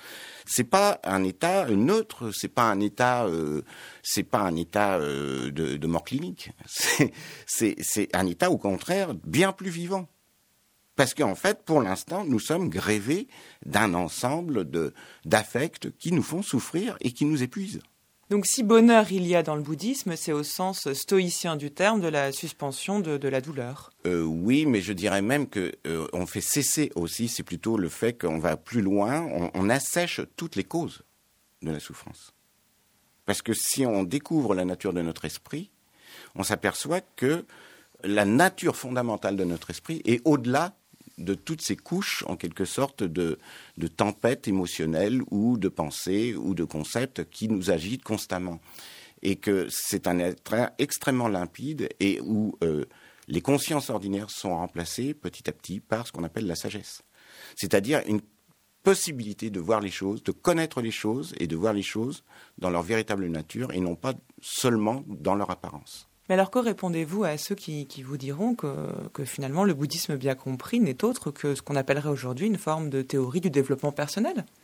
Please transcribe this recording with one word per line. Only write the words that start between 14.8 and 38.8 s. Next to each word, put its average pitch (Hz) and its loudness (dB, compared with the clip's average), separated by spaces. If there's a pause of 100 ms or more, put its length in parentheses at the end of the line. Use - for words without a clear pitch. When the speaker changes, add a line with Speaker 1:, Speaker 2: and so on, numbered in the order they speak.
Speaker 1:
d'affects 107 0
qui 170 -2
nous 147 4
font 170 -4
souffrir 185 -2
et 120 -2
qui 147 0
nous 147 2
épuisent. 190 -6 (480)
Speaker 2:
Donc 202 2
si 247 0
bonheur 226 10
il 185 2
y 175 4
a 165 6
dans 156 0
le 151 -2
bouddhisme, 165 -4
c'est 160 -4
au 147 0
sens 185 -4
stoïcien 180 0
du 147 -6
terme 202 2
de 170 0
la 139 2
suspension 151 -4
de, 156 0
de 139 -2
la 131 2
douleur. 135 -10 (120)
Speaker 1:
Euh, 85 2
oui, 101 4
mais 113 4
je 95 -4
dirais 98 2
même 135 2
que, 92 -2 (140)
euh, 80 -2
on 87 -2
fait 101 -6
cesser - 0
aussi, 87 -2
c'est - -6
plutôt 110 -2
le 90 2
fait 117 -2
qu'on 80 -2
va 80 2
plus 117 -2
loin, 101 2 (100)
on, 87 -2
on 95 2
assèche 170 0 (120)
toutes 165 -8
les 196 -2
causes - -6 (600)
de 78 -4
la 76 -4
souffrance. - -16 (920)
Parce - -2
que 113 0
si - 0
on 104 2
découvre 120 0
la 92 0
nature 90 -2
de 87 0
notre 82 -6
esprit, 143 -10 (640)
on 95 -6
s'aperçoit 110 -2
que 151 -2 (580)
la 104 4
nature 160 4
fondamentale 117 -2